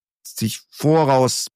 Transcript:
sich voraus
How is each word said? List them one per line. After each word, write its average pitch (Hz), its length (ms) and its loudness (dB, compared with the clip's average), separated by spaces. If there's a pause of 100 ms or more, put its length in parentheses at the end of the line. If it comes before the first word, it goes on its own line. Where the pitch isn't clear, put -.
(220)
sich - 480 -8
voraus 139 840 0